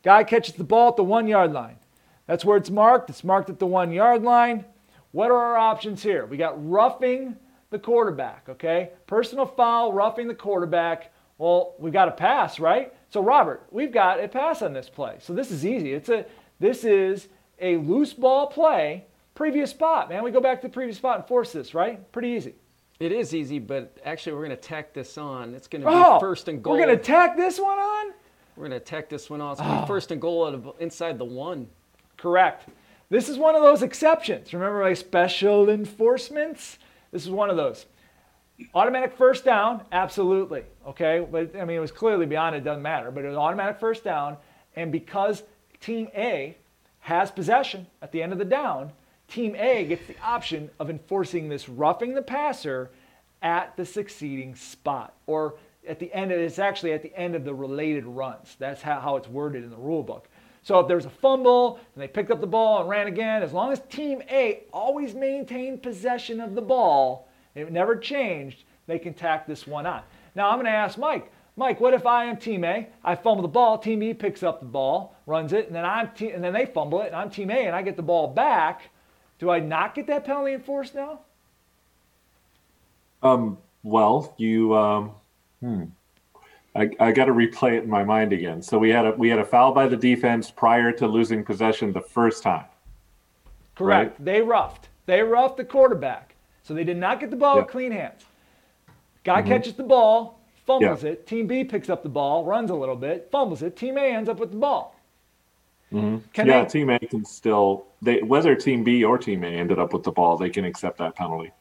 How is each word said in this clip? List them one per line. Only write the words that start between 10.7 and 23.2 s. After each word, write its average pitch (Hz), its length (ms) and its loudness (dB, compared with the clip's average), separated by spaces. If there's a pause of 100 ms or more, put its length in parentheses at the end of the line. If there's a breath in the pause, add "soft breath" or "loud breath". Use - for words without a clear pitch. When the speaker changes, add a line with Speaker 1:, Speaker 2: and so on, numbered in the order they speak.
Speaker 1:
Well, 175 400 2
we've 156 140 -8
got 185 160 4
a - 40 -4
pass, 202 480 0
right? 190 320 2 (180 soft breath)
So, 208 120 -2
Robert, 208 480 2
we've 247 220 -6
got 185 300 2
a 208 60 -6
pass 294 340 -4
on 156 100 -4
this 131 160 -10
play. 131 320 -10
So - 120 -12
this 233 180 -4
is 156 160 -6
easy. 190 260 -4
It's 151 160 -8
a, 220 160 0 (360 loud breath)
this 240 240 0
is 196 440 2 (320 soft breath)
a 180 180 0
loose 190 340 0
ball 262 360 2
play, 185 560 0 (300)
previous 294 360 -2
spot, 320 380 0
man. 190 140 -6
We 240 80 -4
go 247 100 2
back 254 200 0
to 262 80 -12
the - 40 -12
previous 247 240 -8
spot 240 220 -2
and - 80 -12
force 247 260 0
this, 147 220 -12
right? 196 380 -4
Pretty 240 160 -6
easy. 208 260 -6 (460)
Speaker 2:
It 165 100 -4
is 190 240 -4